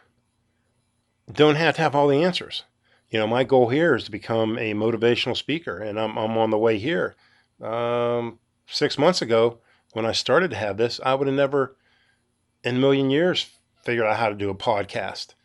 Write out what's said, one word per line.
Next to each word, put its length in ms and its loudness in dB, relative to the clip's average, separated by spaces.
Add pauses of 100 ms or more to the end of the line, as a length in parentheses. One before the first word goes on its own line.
(1300)
don't 240 6
have 200 2
to 60 -2
have 140 0
all 120 4
the 160 2
answers. 400 -4 (460)
You 100 -2
know, 80 0
my 160 2
goal 260 4
here 260 2
is 100 -4
to 60 -18
become 460 -2
a 160 -4
motivational 640 0
speaker, 420 -8
and 220 -8
I'm, 180 -4
I'm 200 -2
on 140 2
the 60 2
way 200 2
here. 380 -4 (460)
Um, 800 -4 (280)
six 300 -2
months 240 2
ago, 380 2 (340)
when 120 -2
I 60 0
started 400 0
to 60 -8
have 200 -4
this, 260 -2
I 120 0
would 120 -2
have 80 0
never 400 0 (880)
in 120 -2
a 40 2
million 300 4
years 400 0 (340)
figured 220 0
out 120 2
how 120 0
to 60 -4
do 140 -4
a 60 -6
podcast. 800 -6 (120)